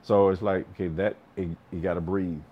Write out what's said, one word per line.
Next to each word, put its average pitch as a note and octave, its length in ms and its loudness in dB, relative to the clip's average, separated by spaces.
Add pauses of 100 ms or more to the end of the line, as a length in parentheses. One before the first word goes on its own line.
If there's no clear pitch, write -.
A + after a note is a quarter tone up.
So G2 260 6
it's F#2+ 120 0
like, F#2+ 320 0
okay, F#2 160 -4
that, F#2 260 -2 (220)
it, F#2 100 -4 (240)
you F2+ 80 -8
gotta F2 220 -2
breathe. F2 400 -4 (100)